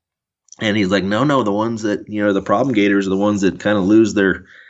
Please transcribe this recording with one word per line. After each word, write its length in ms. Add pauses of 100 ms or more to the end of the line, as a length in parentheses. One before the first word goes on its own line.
(600)
and 160
he's 120
like, 140
"No, 200
no, 200
the 80
ones 300
that, 260
you 160
know, 80
the 120
problem 320
gators 320
are 40
the 60
ones 240
that 180
kinda 200
lose 340
their, 320 (240)